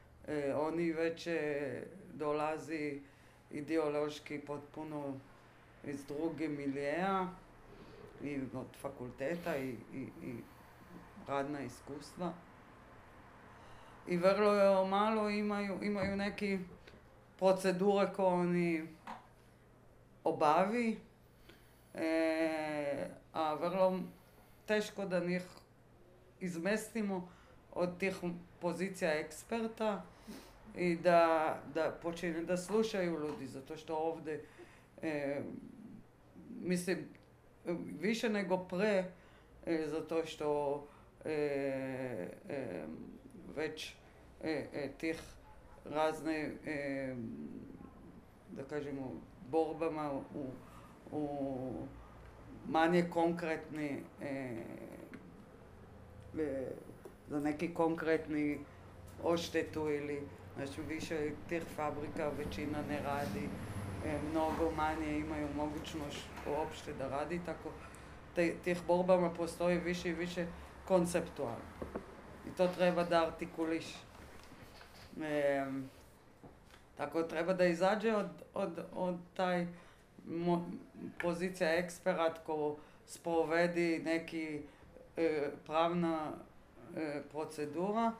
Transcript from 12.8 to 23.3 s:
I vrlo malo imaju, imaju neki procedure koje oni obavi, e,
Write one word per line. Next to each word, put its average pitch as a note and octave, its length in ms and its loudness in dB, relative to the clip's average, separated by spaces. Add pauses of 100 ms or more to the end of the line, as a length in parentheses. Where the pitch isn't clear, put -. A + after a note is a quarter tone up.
I F3 100 2
vrlo G3 720 6
malo G#3 420 4
imaju, G3+ 520 0
imaju G3 340 0
neki G3+ 440 0 (840)
procedure F#3+ 720 6
koje F#3+ 120 6
oni F3 600 4 (1400)
obavi, F#3+ 760 4 (960)
e, D#3+ 1120 2 (260)